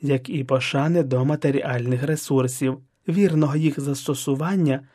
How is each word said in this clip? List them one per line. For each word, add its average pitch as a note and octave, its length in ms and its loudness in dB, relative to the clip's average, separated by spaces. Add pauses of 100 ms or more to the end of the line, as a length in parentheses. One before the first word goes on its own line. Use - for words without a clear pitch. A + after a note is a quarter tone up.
як C3+ 280 0
і C#3+ 160 -4
пошани C#3 580 0
до B2+ 220 0
матеріальних C3 800 0
ресурсів, C3 760 0 (300)
вірного D#3+ 480 2
їх D#3 240 0
застосування, C#3+ 1000 0 (140)